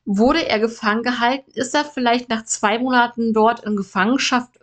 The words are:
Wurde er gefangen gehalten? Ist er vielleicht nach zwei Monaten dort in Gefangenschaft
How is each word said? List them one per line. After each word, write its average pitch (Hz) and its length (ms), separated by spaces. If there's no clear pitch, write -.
Wurde 226 420
er 220 120
gefangen 220 420
gehalten? 247 540
Ist 247 180
er 294 100
vielleicht 247 460
nach 220 160
zwei 214 320
Monaten 240 560
dort 220 280
in 208 140
Gefangenschaft 233 760